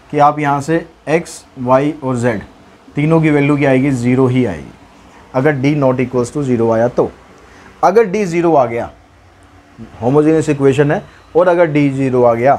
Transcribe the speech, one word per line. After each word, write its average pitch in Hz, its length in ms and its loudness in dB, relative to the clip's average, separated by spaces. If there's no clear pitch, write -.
कि 147 80 -4
आप 147 200 2
यहाँ 143 220 -2
से 165 240 -2
एक्स, 170 360 -4
वाई 135 360 0
और 127 120 -4
जेड 117 260 -2
तीनों 156 240 2
की 156 100 2
वैल्यू 147 260 2
क्या 139 140 0
आएगी, 131 200 2
ज़ीरो 127 360 0
ही 123 180 0
आएगी 78 280 -8
अगर 139 220 0
D 139 200 0
not 131 240 0
equals 123 320 -4
to 147 120 -6
zero 117 280 0
आया 113 160 0
तो। 143 220 -2
अगर 196 280 2
D 208 140 -2
ज़ीरो 170 280 0
आ 135 120 4
गया, 117 240 -8
homogeneous 151 460 2
equation 139 440 0
है 202 100 -4
और 180 120 4
अगर 175 240 2
D 143 200 2
ज़ीरो 131 320 0
आ 117 100 4
गया 123 240 2